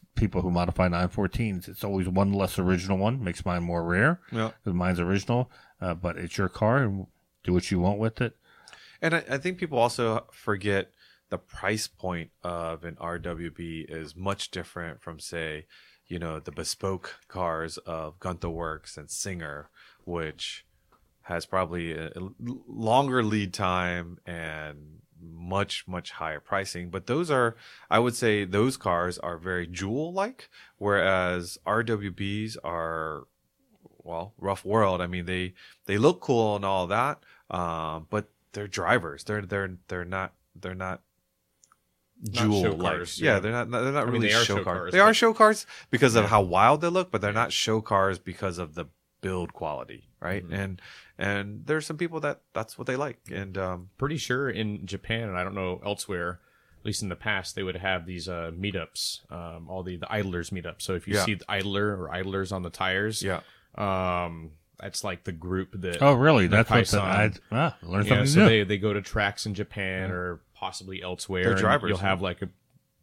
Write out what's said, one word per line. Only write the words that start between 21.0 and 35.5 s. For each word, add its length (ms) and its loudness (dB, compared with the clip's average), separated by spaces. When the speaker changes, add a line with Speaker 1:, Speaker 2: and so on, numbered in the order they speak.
Speaker 2:
has 220 -6
probably 480 -2
a, 140 -8
a 100 -12
l-, 500 -10
longer 560 2
lead 300 0
time 720 -2
and 760 -12
much, 640 -4
much 240 -8
higher 280 -6
pricing. 500 -6
But 180 -8
those 220 -2
are, 260 4
I 100 6
would 160 2
say 300 2
those 320 2
cars 420 0
are 180 -6
very 300 -4
jewel-like, 840 -6
whereas 880 2
R 180 2
W 280 -2
Bs 520 -6
are, 640 -6
well, 340 -8
Rough 280 -4
World. 360 4
I 60 -2
mean, 180 -4
they, 280 -4